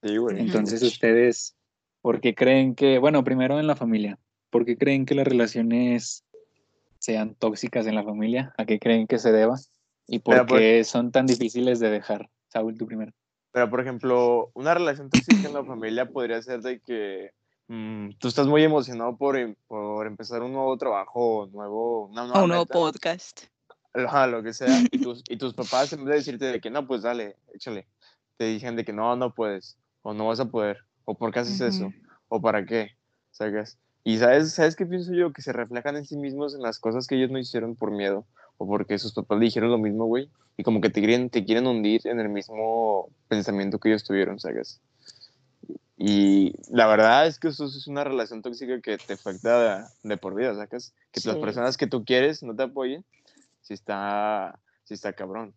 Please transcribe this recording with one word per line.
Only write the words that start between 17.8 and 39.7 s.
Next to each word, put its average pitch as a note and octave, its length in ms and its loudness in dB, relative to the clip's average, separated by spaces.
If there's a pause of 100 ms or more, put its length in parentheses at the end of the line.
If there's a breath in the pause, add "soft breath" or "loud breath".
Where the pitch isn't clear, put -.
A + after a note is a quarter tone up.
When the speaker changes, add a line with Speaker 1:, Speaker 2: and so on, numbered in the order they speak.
Speaker 1:
tú B2+ 80 -4
estás C3+ 200 2
muy D3+ 160 6
emocionado B2 540 0
por C#3 200 -2
em-, A#2 180 -6 (120)
por G#2+ 400 -8
empezar A2+ 360 -10
un B2+ 100 -8
nuevo C3 240 -2
trabajo, A2 720 -2
nuevo, G#2+ 560 -6
una A2+ 180 -10
nueva B2 140 2
Speaker 3:
O F#3+ 40 6
un F3 60 2
nuevo F3 160 0
Speaker 1:
meta. - 140 -12
Speaker 3:
podcast. E3 640 -4 (520)
Speaker 1:
Ajá, B2+ 340 2
lo A#2 160 -2
que A2+ 100 -8
sea, B2+ 380 4
y B2+ 80 -2
Speaker 3:
<laughs> C#3 40 -2
Speaker 1:
tus, B2 260 -8
y A#2+ 80 -8
tus B2+ 160 -6
papás, C3 400 -2
en D#3 120 -10
vez C#3 40 -6
de D3 60 2
decirte C3+ 300 -4
de B2 160 -4
que, A#2 80 -10
"No, C3+ 180 -6
pues B2 140 -4
dale, A2+ 340 -6 (180)
échale", G2+ 320 -12 (520 soft breath)
te A#2 80 -2
dicen A2+ 300 -4
de A2+ 100 -4
que, G#2+ 80 -8
"No, A2+ 220 0
no B2 180 -4
puedes", G#2 440 -6 (260)
o G#2+ 100 -10
"No G#2+ 140 -4
vas A2+ 120 -2
a C3 60 -2
poder", G#2 320 -4 (280)
o G#2 100 -8
"¿Por A2+ 160 -4
qué A#2+ 80 -2
haces G#2 220 -4
eso?", F#2+ 260 -2
Speaker 3:
Ujú. F#2+ 60 -10 (360 soft breath)
Speaker 1:
o A2 120 -2
"¿Para G#2 240 0
qué?", A2 260 -4 (400)
¿sabes? G#2+ 460 -6 (260)
Y A2+ 140 0
¿sabes, C#3 360 6
sabes D#3+ 220 2
qué G3 100 -2
pienso F3+ 280 -6
yo? F3 180 0
Que C#3 100 -18
se C3 120 -8
reflejan A#2+ 420 -6
en D3 100 -8
sí D3 120 -12
mismos C#3+ 380 -6
en C#3 60 -12
las A2+ 180 -6
cosas B2 280 -4
que C3+ 80 -2
ellos B2+ 160 0
no C3 80 -4
hicieron A#2 360 -6
por G#2 160 -4
miedo, G2+ 340 -2 (320 soft breath)
o F#2+ 100 -8
porque G2+ 320 -2
sus G#2+ 140 -10
papás G#2 260 -2
le A2+ 60 4
dijeron A#2 260 0